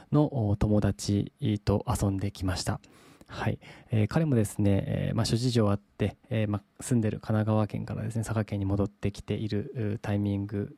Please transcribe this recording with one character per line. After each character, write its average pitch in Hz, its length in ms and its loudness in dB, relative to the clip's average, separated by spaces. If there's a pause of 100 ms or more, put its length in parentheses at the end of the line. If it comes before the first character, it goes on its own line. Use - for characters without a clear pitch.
(120)
の、 139 360 4
お、 104 80 2
友 107 240 4
達 101 520 0 (320)
と 101 240 2
遊 101 220 0
ん 98 80 -2
で 101 120 -4
き - 140 -8
ま 87 120 0
し - 80 -8
た。 - 160 -4 (480)
は - 200 -6
い。 - 100 -2 (320)
え 107 140 4
ー、 - 20 4
彼 160 180 0
も 139 120 2
で 110 80 4
す - 140 -4
ね、 101 280 4
え 92 260 -2
ー、 - 40 -2
ま 113 60 2
あ、 - 20 0
諸 113 120 2
事 123 140 0
情 110 200 4
あ 101 40 2
っ 101 60 -2
て、 - 360 -4 (120)
え 110 160 -2
ー、 101 40 -2
ま 101 100 -2
あ、 - 240 -16
住 123 160 0
ん - 20 4
で 107 100 0
る 104 80 -4
神 - 80 -14
奈 107 200 2
川 107 200 2
県 - 200 -6
か 98 80 -8
ら 101 80 -6
で 110 80 -6
す 113 60 -8
ね、 113 60 -2
佐 107 140 -6
賀 107 80 2
県 104 140 -4
に 98 80 -2
戻 98 180 2
っ 98 40 -2
て - 220 -4
き - 120 -10
て 107 120 -4
い 101 140 -4
る、 104 260 -4
う 127 60 -4 (140)
ー、 - 40 -6
タ 104 160 -4
イ 101 40 0
ミ 101 180 0
ン 101 100 -4
グ 101 320 -6